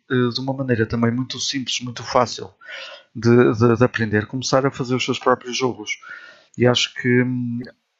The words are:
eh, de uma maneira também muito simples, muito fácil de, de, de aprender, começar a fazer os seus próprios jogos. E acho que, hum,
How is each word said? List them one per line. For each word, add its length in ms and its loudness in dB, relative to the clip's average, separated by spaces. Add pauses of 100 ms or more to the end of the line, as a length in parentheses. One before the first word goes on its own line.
(100)
eh, 240 2
de 60 -6
uma 140 -4
maneira 320 0
também 260 0
muito 280 -6
simples, 400 -6
muito 220 -12
fácil 480 -2 (640)
de, 400 6
de, 220 4
de 80 4
aprender, 420 0
começar 400 0
a 40 0
fazer 240 -6
os 100 -2
seus 140 -2
próprios 380 0
jogos. 360 -4 (680)
E 80 4
acho 280 2
que, 300 2
hum, 360 -4 (400)